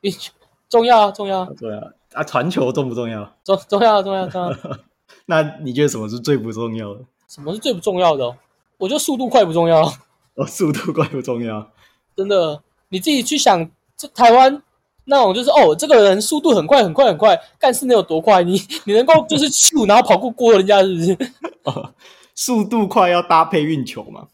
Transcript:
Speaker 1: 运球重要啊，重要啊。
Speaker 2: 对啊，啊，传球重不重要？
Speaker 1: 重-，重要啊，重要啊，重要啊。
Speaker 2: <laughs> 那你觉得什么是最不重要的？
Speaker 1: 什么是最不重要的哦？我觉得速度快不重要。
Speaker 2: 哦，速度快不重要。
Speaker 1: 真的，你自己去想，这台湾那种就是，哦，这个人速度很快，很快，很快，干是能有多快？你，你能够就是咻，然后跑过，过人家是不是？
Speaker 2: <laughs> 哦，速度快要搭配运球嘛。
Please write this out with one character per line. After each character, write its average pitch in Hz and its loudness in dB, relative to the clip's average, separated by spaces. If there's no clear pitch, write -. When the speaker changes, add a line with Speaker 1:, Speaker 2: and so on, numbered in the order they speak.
Speaker 1:
运 202 -4
球 - -16
重 233 2
要 226 4
啊， - -2
重 202 -10
要 190 -4
啊。 180 -8
Speaker 2:
对 110 -10
啊， 104 -14
啊， 151 -8
传 147 -2
球 127 -2
重 139 -4
不 113 -10
重 120 -6
要？ 107 -12
Speaker 1:
重-， 190 -2
重 202 -2
要 214 4
啊， - -6
重 196 -6
要 190 -4
啊， 165 -8
重 180 -8
要 175 -4
啊。 - -12
Speaker 2:
<laughs> - -20
那 156 -2
你 135 -10
觉 139 0
得 147 2
什 127 -4
么 110 -8
是 117 -10
最 135 -2
不 113 -6
重 113 -8
要 104 -12
的？ 110 -18
Speaker 1:
什 - -20
么 147 -10
是 214 -10
最 240 -4
不 175 -6
重 185 -4
要 160 2
的 131 -4
哦？ 123 -8
我 190 -6
觉 262 -2
得 302 -2
速 285 -4
度 247 -6
快 226 4
不 165 -4
重 170 0
要。 160 4
Speaker 2:
哦， - -6
速 156 -4
度 151 -6
快 151 -2
不 135 -10
重 120 -8
要。 107 -10
Speaker 1:
真 196 -6
的， 165 -2
你 185 -8
自 185 -4
己 277 0
去 294 -4
想， 175 0
这 - -16
台 233 4
湾 262 4
那 269 2
种 190 2
就 240 -4
是， 247 -2
哦， 202 6
这 294 -6
个 254 6
人 196 2
速 294 -4
度 320 0
很 175 2
快， 269 4
很 170 0
快， 262 4
很 175 2
快， 190 4
干 262 2
是 262 -6
能 247 4
有 190 4
多 160 -4
快？ 185 4
你， 180 0
你 202 -4
能 240 2
够 320 4
就 311 -2
是 294 0
咻， 247 0
然 202 4
后 247 6
跑 - 2
过， 254 -6
过 233 2
人 190 4
家 202 4
是 190 0
不 165 -4
是？ 190 -2
Speaker 2:
<laughs> - -14
哦， - -10
速 226 -2
度 214 -2
快 190 2
要 175 2
搭 165 2
配 160 -2
运 147 -4
球 - -14
嘛。 110 -20